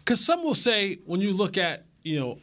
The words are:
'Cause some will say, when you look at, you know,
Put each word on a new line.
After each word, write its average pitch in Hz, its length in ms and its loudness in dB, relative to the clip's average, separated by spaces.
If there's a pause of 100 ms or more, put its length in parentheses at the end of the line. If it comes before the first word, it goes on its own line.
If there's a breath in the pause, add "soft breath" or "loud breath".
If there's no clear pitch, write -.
'Cause - 200 0
some 339 180 2
will 311 140 0
say, 208 500 0
when 175 140 -2
you 202 120 2
look 190 260 0
at, 170 260 -2 (180)
you 156 160 -2
know, 123 240 -4